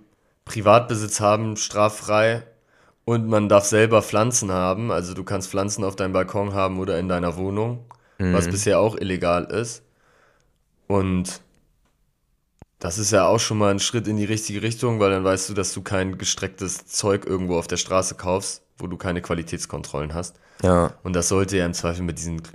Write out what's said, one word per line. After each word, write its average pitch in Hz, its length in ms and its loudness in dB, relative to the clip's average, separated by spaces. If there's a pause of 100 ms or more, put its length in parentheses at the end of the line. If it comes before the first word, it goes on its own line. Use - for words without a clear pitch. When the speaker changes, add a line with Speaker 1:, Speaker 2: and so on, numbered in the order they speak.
(460)
Speaker 1:
Privatbesitz 107 760 4
haben, 107 360 2
straffrei. 107 840 0 (640)
Und 117 240 0
man 107 200 4
darf 101 180 8
selber 110 360 6
Pflanzen 110 480 0
haben, 92 400 0
also 90 240 -4
du 92 80 -8
kannst 95 280 -6
Pflanzen 101 340 -2
auf 98 100 -4
deinem 95 200 -4
Balkon 98 400 -2
haben 95 260 0
oder 92 180 -2
in 92 100 -2
deiner 87 280 -2
Wohnung, 107 480 -4 (340)
Speaker 2:
Mhm. 92 140 2
Speaker 1:
was 87 160 2
bisher 95 320 2
auch 110 160 2
illegal 87 480 0
ist. - 380 -6 (1040)
Und 95 540 0 (1400)
das 90 180 -6
ist 107 140 0
ja 92 140 6
auch 101 120 6
schon 110 200 -2
mal 101 120 4
ein 98 80 2
Schritt 104 300 -2
in 107 80 0
die 104 80 0
richtige 104 380 -4
Richtung, 117 360 -2
weil 101 120 4
dann 95 120 2
weißt 95 280 0
du, 104 40 -8
dass 98 180 -2
du 98 100 -10
kein 95 360 -2
gestrecktes 92 680 -6
Zeug 98 400 0
irgendwo 90 300 -2
auf 85 120 -2
der 90 80 -4
Straße 92 400 -2
kaufst, 92 460 -4 (160)
wo 90 100 -8
du 87 80 -8
keine 87 260 -4
Qualitätskontrollen 78 920 -6
hast. 87 200 -8 (280)
Speaker 2:
Ja. 87 320 4 (100)
Speaker 1:
Und 92 100 -4
das 87 140 0
sollte 98 280 0
ja 90 80 2
im 87 100 -2
Zweifel 87 280 -4
mit 82 160 -6
diesen, 82 240 -8 (120)